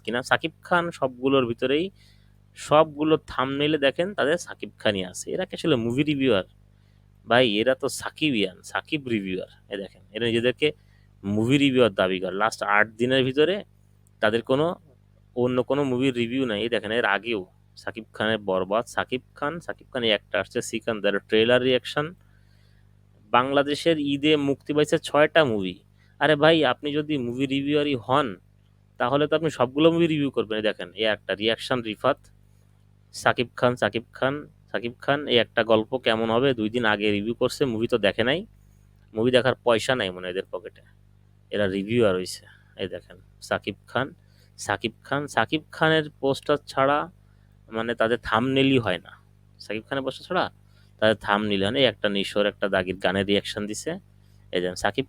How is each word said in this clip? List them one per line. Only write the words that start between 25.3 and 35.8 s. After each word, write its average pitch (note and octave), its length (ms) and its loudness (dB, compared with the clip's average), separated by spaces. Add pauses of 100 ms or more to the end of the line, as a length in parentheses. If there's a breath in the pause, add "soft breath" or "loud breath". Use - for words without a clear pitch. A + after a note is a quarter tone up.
মুভি। G2 340 -2 (400 soft breath)
আরে D3 180 4
ভাই, D#3 280 6
আপনি C3+ 280 0
যদি D3+ 260 -2
মুভি B2 280 -2
রিভিউয়ারই C#3+ 480 0
হন, B2+ 420 0 (600)
তাহলে C3+ 280 2
তো D3+ 100 0
আপনি D#3+ 140 -2
সবগুলো C3+ 400 2
মুভি E3+ 160 4
রিভিউ D3 240 0
করবেন। G#2+ 260 -2
এই G#2+ 60 -2
দেখেন, F#2 300 -2
এই G2+ 120 -4
একটা G#2 300 -2
রিয়াকশন A2+ 480 -2
রিফাত, A2+ 360 -2 (920)
সাকিব A#2+ 440 0
খান, B2 200 2
সাকিব A2 260 -2 (100)
খান, D3 360 -4 (240)
সাকিব A2+ 280 -6
খান, C#3+ 280 -2
এই A#2+ 100 4
একটা A2+ 260 2
গল্প A2 340 2